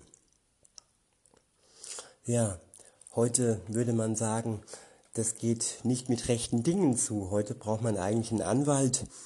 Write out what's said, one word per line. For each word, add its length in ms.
Ja, 320
heute 520
würde 240
man 240
sagen, 460
das 220
geht 480
nicht 260
mit 180
rechten 360
Dingen 340
zu. 320
Heute 240
braucht 300
man 140
eigentlich 340
einen 100
Anwalt. 640